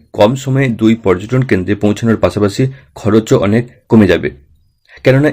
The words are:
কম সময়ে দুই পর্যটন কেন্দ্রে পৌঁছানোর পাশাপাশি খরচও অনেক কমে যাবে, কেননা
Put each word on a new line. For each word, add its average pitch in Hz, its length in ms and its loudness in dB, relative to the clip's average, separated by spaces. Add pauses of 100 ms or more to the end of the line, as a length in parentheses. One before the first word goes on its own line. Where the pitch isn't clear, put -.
(120)
কম 104 240 2
সময়ে 135 340 -2
দুই 110 260 0
পর্যটন 98 460 -2
কেন্দ্রে 98 320 -2
পৌঁছানোর 104 480 -2
পাশাপাশি 101 400 -2 (320)
খরচও 110 440 0
অনেক 107 260 0 (240)
কমে 110 180 4
যাবে, 80 220 0 (760)
কেননা 135 300 2